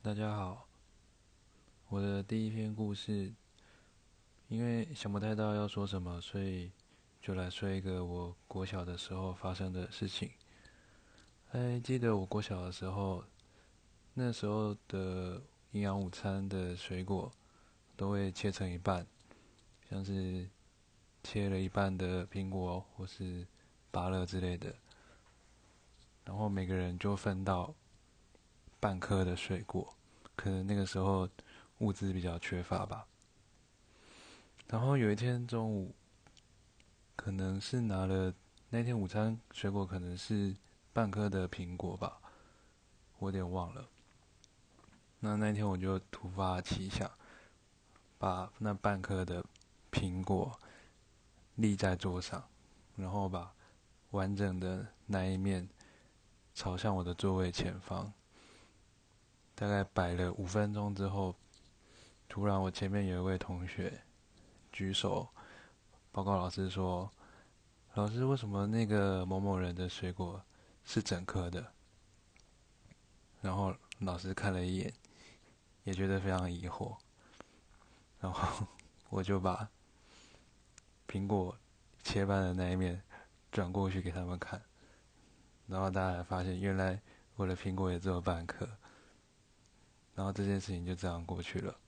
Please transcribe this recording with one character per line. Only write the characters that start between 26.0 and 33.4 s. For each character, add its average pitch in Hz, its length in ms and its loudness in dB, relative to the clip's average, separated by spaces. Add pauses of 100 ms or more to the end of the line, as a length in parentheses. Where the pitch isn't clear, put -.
然 95 120 -6
后 107 120 0
每 95 180 2
个 90 80 0
人 90 240 2
就 101 180 2
分 95 280 0
到 95 300 2 (1040)
半 95 200 4
颗 95 240 4
的 90 120 2
水 87 280 -2
果， - 320 -4 (400)
可 - 140 -2
能 95 180 0
那 101 80 2
个 98 100 4
时 - 120 -2
候 95 300 4 (520)
物 104 140 4
资 98 180 0
比 92 100 0
较 87 180 0
缺 90 220 -2
乏 92 240 -2
吧。 - 220 -8 (1600)